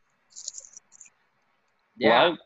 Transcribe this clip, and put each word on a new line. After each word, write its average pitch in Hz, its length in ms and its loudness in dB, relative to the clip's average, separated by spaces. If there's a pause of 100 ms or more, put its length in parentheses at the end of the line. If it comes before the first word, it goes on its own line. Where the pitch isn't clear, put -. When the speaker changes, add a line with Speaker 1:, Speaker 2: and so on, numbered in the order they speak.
(2000)
Speaker 1:
Yeah. 120 320 2
Speaker 2:
Like, 160 160 -8